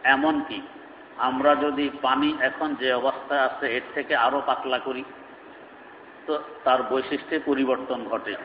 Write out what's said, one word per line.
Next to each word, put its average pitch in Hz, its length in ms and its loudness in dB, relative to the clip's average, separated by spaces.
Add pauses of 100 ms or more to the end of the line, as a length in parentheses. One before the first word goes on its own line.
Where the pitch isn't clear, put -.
এমনকি 139 580 2 (560)
আমরা 131 380 4
যদি 143 340 0 (120)
পানি 135 380 4
এখন 135 360 0
যে 127 180 0
অবস্থায় 135 480 0
আছে 131 240 0 (100)
এর 123 180 -4
থেকে 147 220 -2
আরও 135 300 4
পাতলা 127 340 0
করি, 131 240 -6 (1200)
তো 156 80 -2 (300)
তার 127 200 4
বৈশিষ্ট্যে 139 640 -2
পরিবর্তন 131 600 0
ঘটে। 110 400 -4